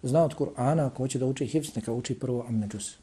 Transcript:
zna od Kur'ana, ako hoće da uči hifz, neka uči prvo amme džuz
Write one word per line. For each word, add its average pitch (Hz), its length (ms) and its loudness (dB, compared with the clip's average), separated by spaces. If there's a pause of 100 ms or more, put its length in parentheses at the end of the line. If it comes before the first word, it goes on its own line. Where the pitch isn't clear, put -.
zna 143 200 4
od 143 120 2
Kur'ana, 143 520 2
ako 127 160 -2
hoće 135 160 0
da 127 60 2
uči 135 220 0
hifz, 147 280 -2
neka 117 180 -2
uči 123 220 -2
prvo 123 320 -2
amme 110 200 0
džuz 101 240 -8 (100)